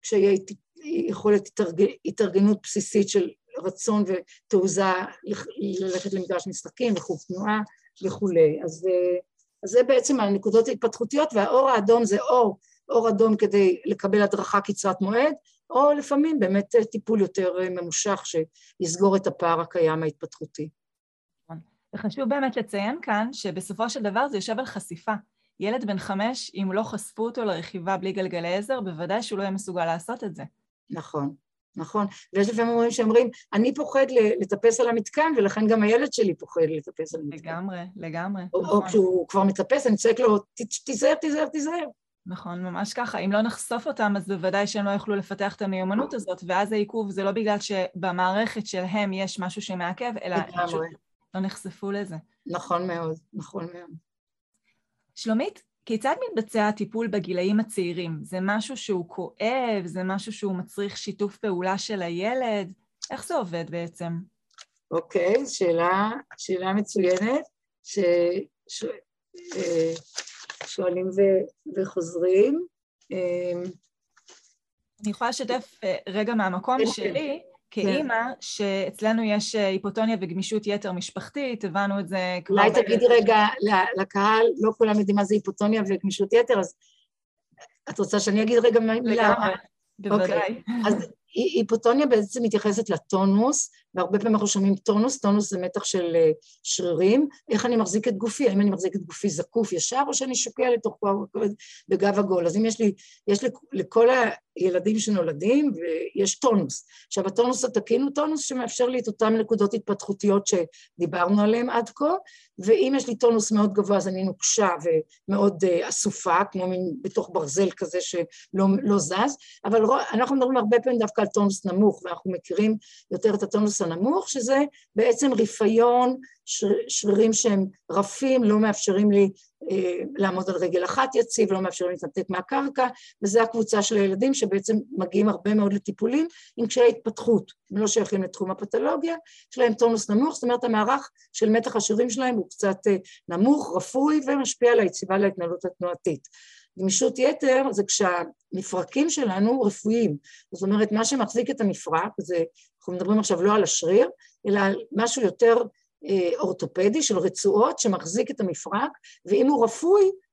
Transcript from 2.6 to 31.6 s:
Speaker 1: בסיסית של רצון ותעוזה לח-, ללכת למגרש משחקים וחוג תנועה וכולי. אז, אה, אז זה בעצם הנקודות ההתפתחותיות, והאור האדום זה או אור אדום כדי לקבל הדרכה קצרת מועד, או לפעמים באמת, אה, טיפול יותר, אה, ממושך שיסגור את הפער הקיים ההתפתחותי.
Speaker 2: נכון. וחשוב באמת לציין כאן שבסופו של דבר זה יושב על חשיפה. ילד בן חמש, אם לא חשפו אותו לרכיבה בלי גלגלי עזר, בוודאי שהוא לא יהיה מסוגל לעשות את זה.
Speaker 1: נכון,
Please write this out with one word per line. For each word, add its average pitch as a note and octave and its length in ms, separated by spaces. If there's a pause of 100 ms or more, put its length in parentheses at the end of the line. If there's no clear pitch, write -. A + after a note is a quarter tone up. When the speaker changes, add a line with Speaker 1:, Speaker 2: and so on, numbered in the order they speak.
Speaker 1:
בסיסית G3+ 460
של F3+ 200 (280)
רצון G#3 500
ותעוזה F#3 760 (400)
לח-, - 240 (320)
ללכת F#3+ 340
למגרש F3+ 340
משחקים G#3 480
וחוג E3 320
תנועה G#3 340 (420)
וכולי. E3 600
אז, E3+ 260
אה, F3+ 280 (460)
אז F#3+ 60
זה B3 140
בעצם B3+ 360
הנקודות G3+ 480
ההתפתחותיות, C4 680
והאור B3 360
האדום A#3 360
זה G3+ 160
או A#3 360 (320)
אור A3+ 200
אדום G#3+ 260
כדי G3 500
לקבל G3 360
הדרכה G3 400
קצרת G3 400
מועד, A#3+ 320 (360)
או D4 240
לפעמים D4 460
באמת, G3 360
אה, A3 100
טיפול G#3+ 360
יותר, F3+ 400
אה, F#3 80
ממושך F3+ 560
שיסגור F3 880
את F#3+ 120
הפער E3+ 340
הקיים D#3+ 420
ההתפתחותי. D#3 680 (760)
Speaker 2:
נכון. E3 180 (340)
וחשוב A3+ 340
באמת C4+ 280
לציין G#3+ 440
כאן A3 320
שבסופו F#3+ 560
של A#3 140
דבר G#3+ 240
זה C#4 100
יושב A3 220
על B3+ 60
חשיפה. - 480 (460)
ילד A3 260
בן G3 120
חמש, G#3+ 580
אם F#3+ 180
לא G#3+ 100
חשפו A3 420
אותו A#3 200
לרכיבה F3+ 520
בלי F#3+ 140
גלגלי F3+ 440
עזר, A#3+ 260
בוודאי F#3 420
שהוא G#3+ 140
לא F#3+ 60
יהיה G3 80
מסוגל F3+ 340
לעשות E3 380
את F3 120
זה. C#3 80 (460)
Speaker 1:
נכון, C#3+ 460 (400)